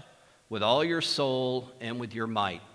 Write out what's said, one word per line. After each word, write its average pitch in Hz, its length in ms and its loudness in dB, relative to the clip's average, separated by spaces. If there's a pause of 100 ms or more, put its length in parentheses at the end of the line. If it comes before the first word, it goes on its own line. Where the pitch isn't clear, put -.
(500)
with 110 120 -4
all 120 220 6
your 170 160 0
soul, 127 800 0
and 120 220 -6
with 110 120 -6
your 113 140 -2
might." 101 340 0 (140)